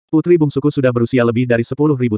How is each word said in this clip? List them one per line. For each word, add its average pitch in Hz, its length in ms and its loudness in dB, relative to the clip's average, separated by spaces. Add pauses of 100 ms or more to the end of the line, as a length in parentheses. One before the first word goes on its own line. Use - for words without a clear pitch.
"Putri 170 320 2
bungsuku 147 320 0
sudah 131 240 0
berusia 117 320 0
lebih 117 240 0
dari 117 160 0
sepuluh 143 320 -2
ribu 120 200 -2